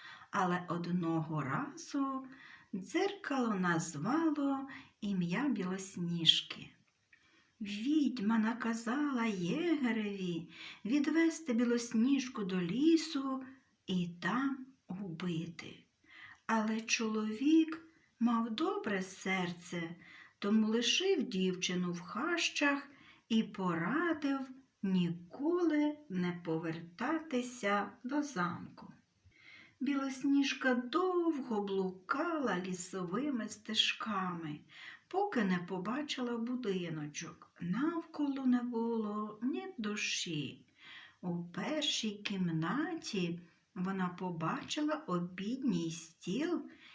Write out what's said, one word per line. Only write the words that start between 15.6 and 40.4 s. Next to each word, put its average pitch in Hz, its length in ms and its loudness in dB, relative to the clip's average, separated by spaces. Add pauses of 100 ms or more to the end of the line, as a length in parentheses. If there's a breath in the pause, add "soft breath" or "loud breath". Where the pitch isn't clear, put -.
Але 220 340 2
чоловік 226 1040 2 (380 loud breath)
мав 233 300 4
добре 226 520 0
серце, 175 920 -4 (420 loud breath)
тому 214 280 4
лишив 247 560 4
дівчину 180 720 0
в 175 80 -4
хащах 294 880 0 (400 loud breath)
і 220 140 4
порадив 262 1000 0 (420)
ніколи 294 1120 2 (120)
не 175 360 -2
повертатися 202 1500 -2 (140)
до 285 180 -2
замку. - 720 -6 (880 loud breath)
Білосніжка 269 960 2
довго 320 880 2
блукала 196 1040 0
лісовими 208 840 -4
стежками, 185 1120 -2 (480 loud breath)
поки 381 360 2
не 185 140 2
побачила 226 800 -2
будиночок. 175 1120 -4 (100)
Навколо 269 840 0
не 247 160 6
було 226 800 -2
ні 339 220 0 (140)
душі. 190 880 -4 (540 loud breath)